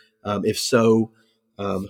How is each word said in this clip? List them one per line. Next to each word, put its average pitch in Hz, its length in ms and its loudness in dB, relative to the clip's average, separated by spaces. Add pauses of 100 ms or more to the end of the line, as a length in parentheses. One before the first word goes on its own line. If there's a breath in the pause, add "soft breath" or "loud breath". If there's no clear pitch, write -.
(240 soft breath)
Um, 101 200 -4
if 107 140 -2
so, 113 540 2 (440)
um, 98 340 -6